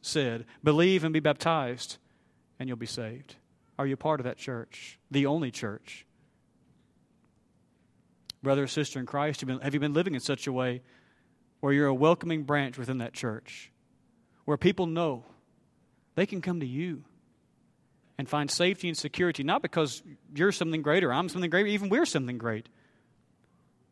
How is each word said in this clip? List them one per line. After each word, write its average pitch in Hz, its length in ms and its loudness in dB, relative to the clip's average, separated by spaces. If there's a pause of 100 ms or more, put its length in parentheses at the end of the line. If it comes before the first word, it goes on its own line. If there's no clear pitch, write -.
said, 117 420 -2 (200)
"Believe 165 400 6
and 160 80 0
be 156 80 2
baptized, 147 760 0 (600)
and 131 100 -8
you'll 123 80 -6
be 113 100 -8
saved." 120 500 -10 (420)
Are 139 80 0
you 135 80 0
a 135 40 -2
part 156 200 0
of 127 60 -4
that 123 140 -6
church, - 600 -12 (120)
the 139 160 4
only 143 260 0
church? - 520 -10 (2500)
Brother 139 220 2
or 127 40 -2
sister 143 300 -4
in 127 80 -6
Christ, 143 340 -2
have 135 80 -6
you 131 80 -2
been, 127 80 -8
have 139 100 -2
you 147 60 0
been 147 140 0
living 170 200 2
in 123 60 -4
such - 260 -4
a 139 60 -2
way 127 300 -2 (800)
where 139 120 2
you're 143 140 6
a 139 80 4
welcoming 160 480 4
branch 139 340 -2
within 131 220 -4
that 117 140 -6
church, - 600 -8 (720)
where 147 120 0
people 180 300 4
know 160 380 -2 (920)
they 190 120 2
can 185 160 -6
come 175 180 -4
to 139 60 -4
you 151 380 -6 (1120)
and 135 120 -6
find 147 220 0
safety 180 360 2
and 160 100 -2
security, 156 460 -2
not 185 180 2
because 151 420 -2 (320)
you're 180 180 4
something 160 300 -2
great 156 200 4
or 131 100 2
I'm 165 160 0
something 180 220 -2
great, 185 140 4
or 208 40 0
even 202 200 0
we're 262 180 4
something 123 320 -2
great, 113 300 -4 (1200)